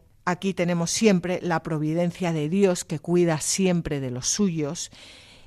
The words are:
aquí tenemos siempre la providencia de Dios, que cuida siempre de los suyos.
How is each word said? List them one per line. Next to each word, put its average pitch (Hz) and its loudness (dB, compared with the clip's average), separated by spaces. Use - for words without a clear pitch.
aquí 180 -2
tenemos 170 0
siempre 185 2
la 160 -2
providencia 165 -2
de 151 -2
Dios, 185 2
que 151 -6
cuida 170 2
siempre 175 0
de 131 -4
los 123 -6
suyos. 165 -2